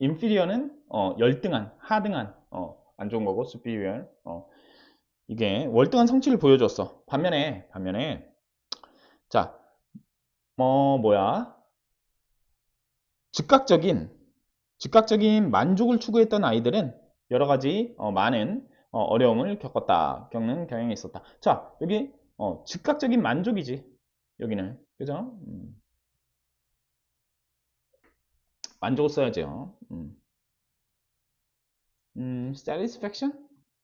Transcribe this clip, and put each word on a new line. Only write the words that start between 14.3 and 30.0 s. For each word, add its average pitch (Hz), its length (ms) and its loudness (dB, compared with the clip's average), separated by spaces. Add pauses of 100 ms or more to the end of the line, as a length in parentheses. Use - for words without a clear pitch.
즉각적인 214 720 4
만족을 190 500 4
추구했던 220 440 2
아이들은 123 520 0 (360)
여러 135 160 2
가지, 143 500 0
어, 104 140 -6
많은, 120 560 0 (240)
어, 113 100 -2
어려움을 120 560 2
겪었다. 82 760 -2
겪는 123 360 -4
경향이 117 260 -6
있었다. - 300 -12 (160)
자, - 420 -2
여기, 214 320 -4 (240)
어, 95 280 -6
즉각적인 240 560 -2
만족이지. 143 640 -2 (560)
여기는. 107 400 -6 (200)
그죠? 175 360 -10 (120)
음. - 340 -18 (3000)
만족을 131 280 0
써야죠. 120 640 -4 (160)
음. 82 240 -14 (2000)